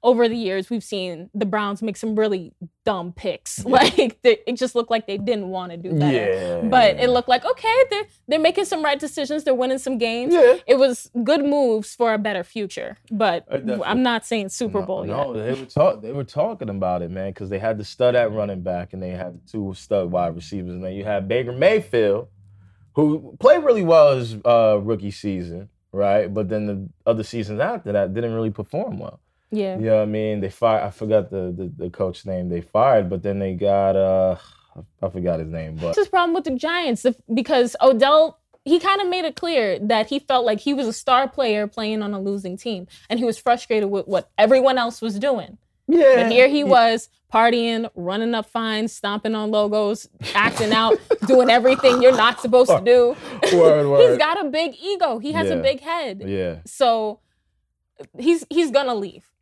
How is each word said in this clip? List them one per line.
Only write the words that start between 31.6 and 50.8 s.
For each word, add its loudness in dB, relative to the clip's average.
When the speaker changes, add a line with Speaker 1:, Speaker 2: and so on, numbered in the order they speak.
Speaker 2:
the -6
coach -8
name -6
they -6
fired, 2
but -6
then -4
they -4
got, 0
uh, 0
I -4
forgot -4
his -10
name, -10
but -6
Speaker 1:
This -4
is 0
the -18
problem 0
with -4
the -6
Giants, -4
if, 0
because -2
Odell, 4
he 4
kinda 0
made -2
it -6
clear 0
that 0
he -4
felt 0
like 0
he -2
was -2
a -4
star 0
player -2
playing -6
on -6
a -8
losing -6
team, -10
and -2
he -2
was -2
frustrated 0
with -4
what -4
everyone 4
else -4
was -6
doing. -4
Speaker 2:
Yeah. 6
Speaker 1:
But 2
here 8
he 2
Speaker 2:
Yeah. 0
Speaker 1:
was 4
partying, 2
running -4
up -4
fines, -4
stomping -6
on -4
logos, 0
acting 0
out, 2